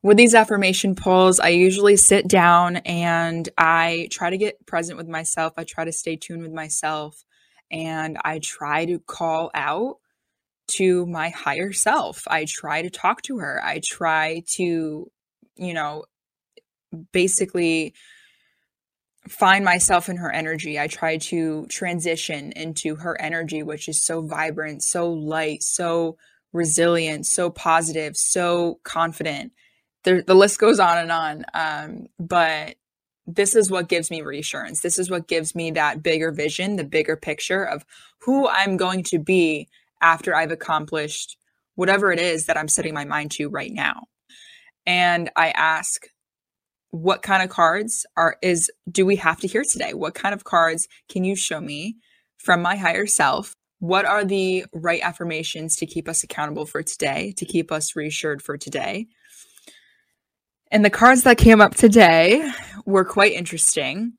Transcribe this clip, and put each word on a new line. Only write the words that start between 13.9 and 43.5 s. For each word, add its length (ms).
to, 580
you 200
know, 300
basically 840
find 340
myself 460
in 80
her 140
energy. 480
I 80
try 300
to 500
transition 880
into 420
her 260
energy, 400
which 260
is 140
so 200
vibrant, 600
so 300
light, 500
so 560
resilient, 720
so 240
positive, 640
so 680
confident. 680
The, 220
the 80
list 240
goes 220
on 180
and 140
on. 420
Um, 540
but 540
this 280
is 140
what 180
gives 220
me 140
reassurance. 580
This 160
is 140
what 160
gives 260
me 160
that 320
bigger 300
vision, 440
the 80
bigger 320
picture 480
of 220
who 260
I'm 300
going 260
to 160
be 480
after 340
I've 140
accomplished 880
whatever 360
it 80
is 280
that 100
I'm 100
setting 280
my 100
mind 280
to 140
right 240